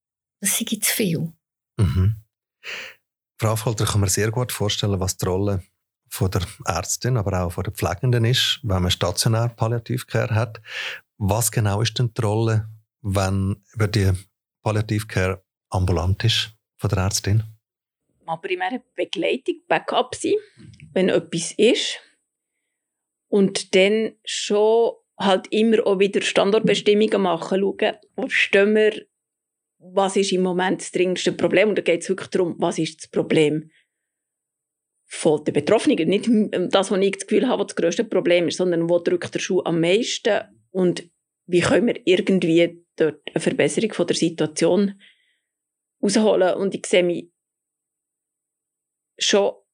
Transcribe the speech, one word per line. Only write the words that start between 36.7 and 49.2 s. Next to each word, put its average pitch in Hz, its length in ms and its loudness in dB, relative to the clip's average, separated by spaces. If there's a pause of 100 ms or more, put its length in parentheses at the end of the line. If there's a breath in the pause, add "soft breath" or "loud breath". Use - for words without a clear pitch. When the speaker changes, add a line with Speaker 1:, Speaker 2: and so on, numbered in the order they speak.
Speaker 3:
das, 190 180 2
was 190 80 0
ich 196 120 2
das - 160 -12
Gefühl 202 200 2
habe, 165 120 0
was 202 80 -2
das - 80 -12
grösste 170 300 0
Problem 175 420 2
ist, 135 100 -4
sondern 170 320 0
wo 175 100 2
drückt 175 340 -2
der 160 60 -4
Schuh 180 240 -2
am 165 180 0
meisten 202 600 0 (300)
und 180 380 0 (380)
wie 175 140 2
können 240 260 2
wir - 180 -2
irgendwie 170 800 2 (100)
dort 156 260 -2 (120)
eine 160 80 -2
Verbesserung 180 520 0
von 175 120 -2
der 165 100 -2
Situation 170 840 0 (1000 soft breath)
rausholen. 196 540 2
Und 190 200 -4
ich - 100 -10
sehe 180 180 2
mich 175 280 -4 (1900)
schon - 360 2 (200)